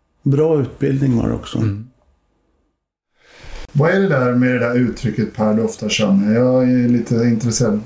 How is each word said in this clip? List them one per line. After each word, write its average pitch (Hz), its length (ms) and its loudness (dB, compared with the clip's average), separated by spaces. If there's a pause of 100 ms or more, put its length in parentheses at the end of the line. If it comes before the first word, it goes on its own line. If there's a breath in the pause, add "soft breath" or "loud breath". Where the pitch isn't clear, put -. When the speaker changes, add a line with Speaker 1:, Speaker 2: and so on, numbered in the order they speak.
(220)
Speaker 1:
Bra 151 380 2
utbildning 135 580 0
var 110 100 0
det 113 60 -2
också. - 240 -8
Speaker 2:
Mm. 107 300 -4 (1900 loud breath)
Speaker 3:
Vad 151 160 2
är 196 100 2
det 190 80 0
där 127 240 0
med 123 180 2
det 123 80 0
där 120 160 -2
uttrycket, 113 600 -2
Per, 107 200 0
du 113 80 0
ofta 107 260 -4
känner? 101 460 2
Jag 127 280 2
är 127 260 2
lite 120 260 0
intresserad 117 720 0